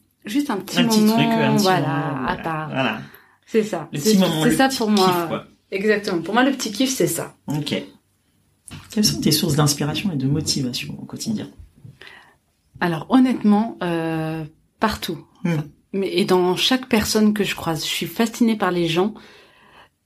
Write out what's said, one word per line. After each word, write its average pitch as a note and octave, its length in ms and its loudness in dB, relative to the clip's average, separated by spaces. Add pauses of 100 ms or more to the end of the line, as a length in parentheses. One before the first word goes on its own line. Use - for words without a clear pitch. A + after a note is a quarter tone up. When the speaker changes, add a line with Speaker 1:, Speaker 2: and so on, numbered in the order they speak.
(240)
Speaker 1:
juste C4 260 -2
un G#3+ 60 -2
petit F#3 240 -4
Speaker 2:
Un A#3 80 2
petit G#3+ 140 4
Speaker 1:
moment, G#3+ 100 4
Speaker 2:
truc, A3+ 160 4
un A3+ 260 2
petit G#3 80 2
Speaker 1:
voilà, F#3 240 2
Speaker 2:
moment, D#3+ 300 -2
Speaker 1:
à - 60 -6 (120)
Speaker 2:
voilà. - 80 -10
Speaker 1:
part. D#3 280 -6
Speaker 2:
Voilà. C3 300 -4 (500)
Speaker 1:
C'est A3 120 2
ça. E3+ 320 -6
Speaker 2:
Le D3+ 40 -6
Speaker 1:
C'est, G#3+ 120 2
Speaker 2:
petit G#3+ 80 6
moment, D#3+ 240 2
Speaker 1:
c'est A#3+ 80 4
Speaker 2:
le - 60 2
Speaker 1:
ça C4+ 120 4
Speaker 2:
petit C4 80 -2
Speaker 1:
pour G#3+ 140 -2
moi. F#3+ 160 4
Speaker 2:
kiff, E3+ 220 2
quoi. G#2+ 160 -6 (260)
Speaker 1:
Exactement. G3+ 500 0
Pour F3 140 -6
moi, B3 100 4
le C#4 60 4
petit - 200 -6
kiff, B3+ 200 0
c'est - 160 0
ça. C#3 280 -6 (120)
Speaker 2:
Ok. D3 360 -4 (1080)
Quelles G#3+ 160 0
sont D#3+ 160 2
tes E3 100 4
sources D3 240 0
d'inspiration D#3 560 0
et D3+ 40 -6
de C3 100 -2
motivation C#3 720 -4
au - 60 -14
quotidien ? - 420 -6 (1300)
Speaker 1:
Alors, E3 280 -4
honnêtement, A#3 720 4
euh, D#3+ 640 -4 (360)
partout. G3 440 -4 (200)
Speaker 2:
Hmm. E3+ 100 0
Speaker 1:
Enfin, D3+ 100 -2 (300)
mais, F#3+ 200 -2
et F#3 120 2
dans F3+ 300 2
chaque B3+ 340 0
personne G#3+ 420 4
que G#3 100 0
je - 140 -2
croise, D#3+ 300 -4
je - 40 -6
suis - 140 -4
fascinée A3+ 500 0
par G#3 160 0
les F3 160 2
gens. F3 280 0 (920)